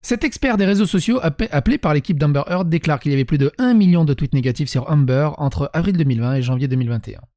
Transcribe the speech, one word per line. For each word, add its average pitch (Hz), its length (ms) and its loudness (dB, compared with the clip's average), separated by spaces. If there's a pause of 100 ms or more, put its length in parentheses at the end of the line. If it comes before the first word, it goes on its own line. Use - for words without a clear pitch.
Cet - 220 -4
expert 254 320 -2
des 196 100 2
réseaux 202 200 2
sociaux, 220 360 0
appe-, 170 300 -2
appelé 214 260 0
par 156 160 0
l'équipe 151 240 0
d'Amber 143 300 2
Heard, 180 200 -2
déclare 156 300 0
qu'il 143 140 -2
y - 20 2
avait 135 100 2
plus 147 140 -2
de 139 200 2
un 247 160 2
million 180 300 4
de 143 100 2
tweets 143 200 -4
négatifs 131 340 0
sur 131 220 -2
Amber 143 480 2
entre 139 360 -4
avril 175 220 0
deux 165 60 2
mille 127 180 0
vingt 123 140 -2
et 131 80 -2
janvier 127 240 -2
deux 127 100 -2
mille 123 120 -2
vingt 117 180 -4
et - 80 -14
un. - 80 -20 (140)